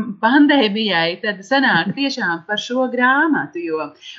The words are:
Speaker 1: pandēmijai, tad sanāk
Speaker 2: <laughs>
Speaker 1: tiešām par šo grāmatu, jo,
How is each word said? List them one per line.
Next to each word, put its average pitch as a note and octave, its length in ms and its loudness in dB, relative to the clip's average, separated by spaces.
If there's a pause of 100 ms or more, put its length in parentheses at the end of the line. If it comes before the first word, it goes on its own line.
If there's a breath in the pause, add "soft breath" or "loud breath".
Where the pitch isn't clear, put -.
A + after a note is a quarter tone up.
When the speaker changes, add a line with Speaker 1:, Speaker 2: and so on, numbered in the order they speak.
(160)
Speaker 1:
pandēmijai, G#3+ 1000 2
tad G3 260 -6
sanāk G#3+ 480 2
Speaker 2:
<laughs> - 60 -10
Speaker 1:
tiešām G#3+ 480 -4
par G#3 140 -4
šo B3+ 280 -2
grāmatu, B3 720 0
jo, D#3 300 -6 (280 loud breath)